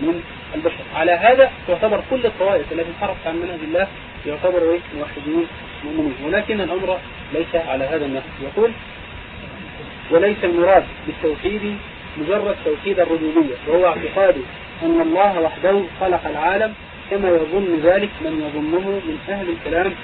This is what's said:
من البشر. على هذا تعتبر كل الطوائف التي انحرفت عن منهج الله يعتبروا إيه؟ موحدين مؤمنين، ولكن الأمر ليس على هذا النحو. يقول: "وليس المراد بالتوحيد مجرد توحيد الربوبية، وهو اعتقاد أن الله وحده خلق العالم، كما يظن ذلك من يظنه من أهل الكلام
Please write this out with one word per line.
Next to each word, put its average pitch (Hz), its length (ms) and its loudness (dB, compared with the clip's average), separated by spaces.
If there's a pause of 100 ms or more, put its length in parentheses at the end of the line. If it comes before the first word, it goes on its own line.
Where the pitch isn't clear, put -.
من 170 240 -2 (300)
البشر. 156 300 -2 (100)
على 165 180 4
هذا 247 400 8 (160)
تعتبر 196 420 2
كل 247 160 0
الطوائف 185 460 0
التي 165 180 -4
انحرفت 190 360 -4
عن 165 100 -4
منهج 175 260 -6
الله 175 260 0 (380)
يعتبروا 165 460 2
إيه؟ 175 80 2 (180)
موحدين 151 480 -2 (380)
مؤمنين، 151 300 -2 (100)
ولكن 208 360 0
الأمر 180 380 -2 (340)
ليس 165 220 -2
على 135 300 0
هذا 147 220 -2
النحو. 131 200 -6 (160)
يقول: 214 300 2 (1400)
"وليس 196 340 4
المراد 175 400 6 (220)
بالتوحيد 196 720 -2 (400)
مجرد 196 480 0
توحيد 175 360 0
الربوبية، 160 540 2 (120)
وهو 175 200 6
اعتقاد 180 560 2 (400)
أن 165 180 4
الله 175 400 4
وحده 180 420 2 (180)
خلق 185 260 0
العالم، 185 480 0 (360)
كما 196 180 0
يظن 170 540 2
ذلك 196 280 4 (100)
من 156 260 -4
يظنه 156 420 -2
من 175 300 -4 (100)
أهل 196 200 -4
الكلام 170 560 0